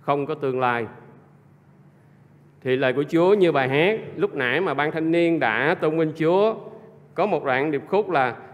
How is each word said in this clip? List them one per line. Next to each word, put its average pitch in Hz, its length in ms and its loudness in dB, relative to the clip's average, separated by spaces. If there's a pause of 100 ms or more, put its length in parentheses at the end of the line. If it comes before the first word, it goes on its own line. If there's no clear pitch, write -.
không 143 260 -2
có 156 80 -4
tương 131 260 -4
lai, 120 260 0 (1800)
thì 131 140 0
lời 131 160 2
của 139 120 -2
Chúa 170 300 4
như 180 180 4
bài 135 160 2
hát 170 320 2 (160)
lúc 185 180 -2
nãy 135 260 0
mà 175 140 -2
ban 147 180 -2
thanh 160 180 -2
niên 165 300 2
đã 127 340 2
tôn 165 240 -2
vinh 156 180 0
Chúa, 185 380 2 (600)
có 175 120 0
một 170 180 -2
đoạn 139 260 0
điệp 143 180 -4
khúc 202 220 0
là 127 260 0 (180)